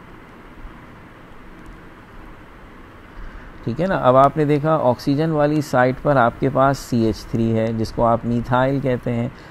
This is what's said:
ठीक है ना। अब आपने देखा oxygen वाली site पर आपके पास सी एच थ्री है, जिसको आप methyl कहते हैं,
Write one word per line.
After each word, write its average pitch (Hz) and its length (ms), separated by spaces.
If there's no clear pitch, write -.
ठीक 117 160
है 175 60
ना। 190 80
अब 131 220
आपने 139 280
देखा 147 340
oxygen 139 520
वाली 151 320
site 131 340
पर 147 200
आपके 120 320
पास 135 300
सी 117 260
एच 110 260
थ्री 113 200
है, 113 280
जिसको 110 240
आप 117 240
methyl 127 540
कहते 127 300
हैं, 120 220